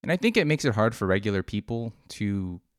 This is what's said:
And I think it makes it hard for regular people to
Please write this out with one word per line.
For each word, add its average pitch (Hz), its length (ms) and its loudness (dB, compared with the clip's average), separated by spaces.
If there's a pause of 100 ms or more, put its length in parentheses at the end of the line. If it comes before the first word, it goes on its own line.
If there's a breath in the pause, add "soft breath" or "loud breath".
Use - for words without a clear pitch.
And - 100 -2
I 180 60 2
think 226 200 2
it 202 100 4
makes 151 180 2
it 117 100 2
hard 110 200 2
for 104 100 -2
regular 98 380 2
people 113 500 -6 (160)
to 98 520 -4 (160)